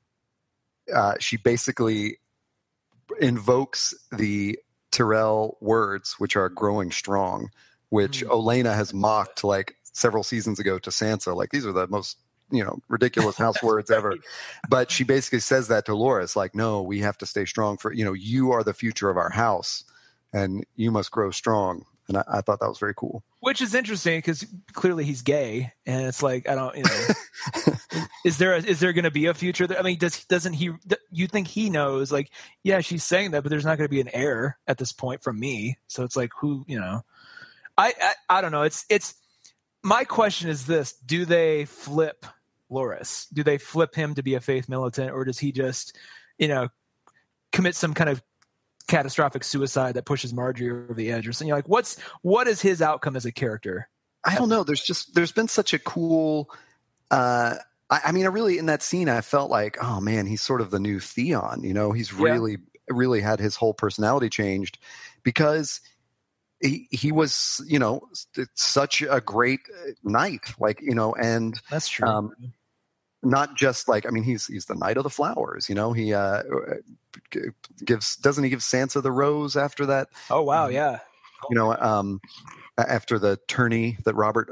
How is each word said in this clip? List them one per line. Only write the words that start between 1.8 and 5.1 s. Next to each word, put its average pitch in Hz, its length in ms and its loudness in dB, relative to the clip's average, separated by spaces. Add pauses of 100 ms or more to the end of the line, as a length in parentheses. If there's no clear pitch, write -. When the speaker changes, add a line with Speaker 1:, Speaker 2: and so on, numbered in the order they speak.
Speaker 1:
invokes 123 720 2 (180)
the 104 460 -2 (320)
Tyrell 110 720 2